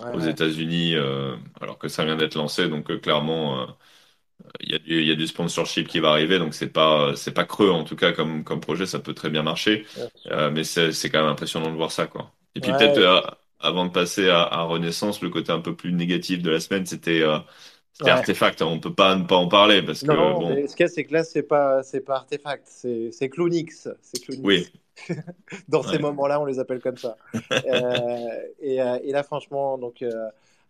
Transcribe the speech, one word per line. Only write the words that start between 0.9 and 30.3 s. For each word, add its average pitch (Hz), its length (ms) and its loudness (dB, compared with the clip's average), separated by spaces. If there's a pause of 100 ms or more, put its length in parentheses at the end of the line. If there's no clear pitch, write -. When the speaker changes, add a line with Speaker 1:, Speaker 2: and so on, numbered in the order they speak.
Speaker 2:
euh, 69 400 -2 (240)
alors - 180 -10
que 78 120 -10
ça 80 160 -2
vient 78 100 0
d'être 78 200 0
lancé. 78 340 -2
Donc, 76 200 -6
euh, 82 100 -4
clairement, 76 640 -2
euh, - 20 -8 (960)
il - 100 -8
y 80 40 0
a 80 40 -4
du, 80 220 0
il 78 60 0
y 78 40 4
a 78 40 2
du 80 120 -2
sponsorship 85 600 -4
qui 85 100 -2
va 78 120 4
arriver, 80 280 4
donc 78 140 -2
c'est - 160 -8
pas, 78 480 4
c'est - 160 -8
pas 87 100 2
creux, - 260 4
en 85 140 2
tout 78 140 -10
cas, 87 160 4
comme, 78 320 -2
comme 76 160 -6
projet, 87 240 -4
ça 82 140 -4
peut 73 140 -8
très 80 160 -6
bien 78 140 0
marcher. 107 420 0 (100)
Speaker 1:
Bien - 200 -8
sûr. - 160 -14
Speaker 2:
Euh, 76 200 0
mais 78 120 -2
c'est, 80 300 2
c'est 78 160 -4
quand 78 120 2
même 76 100 2
impressionnant 80 380 -4
de 80 60 -6
voir 80 160 -2
ça, 80 160 -2
quoi. - 240 -14 (240)
Et - 60 -8
puis - 100 -2
Speaker 1:
Ouais. 135 60 2
Speaker 2:
peut-être, 143 200 6
euh, 92 220 6 (400)
avant 87 260 0
de 87 60 -4
passer 92 380 2
à, 85 140 6
à 82 200 -2
Renaissance, 85 580 -2
le 92 80 -4
côté 82 220 -2
un 82 80 0
peu 85 160 -6
plus 90 160 -8
négatif 87 500 0
de 85 80 0
la 80 120 2
semaine, 95 240 -2
c'était, 85 360 0
euh, 78 160 4 (540)
c'était - 200 2
Speaker 1:
Ouais. 123 60 6
Speaker 2:
Artefact, 107 440 0
hein. 82 60 2
On 82 120 -2
peut 87 140 -8
pas 95 240 6
ne 90 80 0
pas 95 100 4
en 90 140 4
parler 101 320 8
parce 78 220 -4
que, 139 40 -2
Speaker 1:
Non, 156 320 4
Speaker 2:
bon. - 160 -2
Speaker 1:
mais 143 140 -2
ce - 80 -8
qu'il 175 80 4
y - 20 4
a, 165 40 -8
c'est 156 120 -4
que - 80 -16
là, 160 140 2
c'est 156 180 -2
pas, 139 400 2
c'est 135 160 -6
pas 135 160 -4
Artefact, 139 520 -8
c'est, 117 440 -6
c'est 135 160 -4
Cloonix, 165 640 -4 (120)
c'est - 220 -14
Cloonix. 135 220 -10
Speaker 2:
Oui. 180 240 4 (260)
Speaker 1:
<laughs> - 760 -12
Dans 156 140 2
ces - 80 -8
Speaker 2:
Ouais. 160 80 0
Speaker 1:
moments-là, 143 420 -2
on 147 40 -4
les 131 140 -4
appelle 127 200 -6
comme 123 180 -6
ça. 113 200 -10 (160)
Speaker 2:
<laughs> 110 320 -2
Speaker 1:
Euh, 120 640 -2 (320)
et, 131 200 -2
euh, 123 220 -2
et 139 80 -6
là, 139 120 0
franchement, 139 540 -6
donc, 120 240 -12
euh, 113 280 -6 (400)